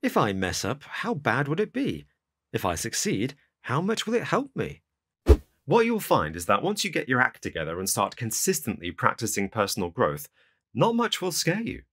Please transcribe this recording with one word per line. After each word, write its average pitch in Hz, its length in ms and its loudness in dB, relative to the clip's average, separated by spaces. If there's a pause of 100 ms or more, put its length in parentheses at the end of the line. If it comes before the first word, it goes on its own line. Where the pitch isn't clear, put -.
If 254 120 0
I 123 160 4
mess 92 320 -2
up, 120 200 -2
how - 320 -4
bad 135 320 2
would 160 120 -2
it 214 140 -2
be? 107 320 -4 (480)
If 117 100 -2
I 90 120 0
succeed, 113 580 -2 (280)
how 131 200 -2
much 208 240 -2
will 220 80 -4
it 208 120 0
help 262 300 -2
me?" 101 280 -6 (840)
What 226 220 4
you'll 233 120 0
find 85 360 2
is 87 100 -8
that 101 160 4
once 208 220 -2
you 196 80 -4
get - 180 -4
your 127 120 4
act - 200 2
together 82 380 -4
and 95 100 -2
start 101 260 0
consistently 110 760 -4
practicing 101 580 0
personal 98 400 0
growth, 80 400 0 (420)
not 190 220 2
much 233 260 0
will 185 120 -2
scare 180 320 -2
you. - 180 -8 (120)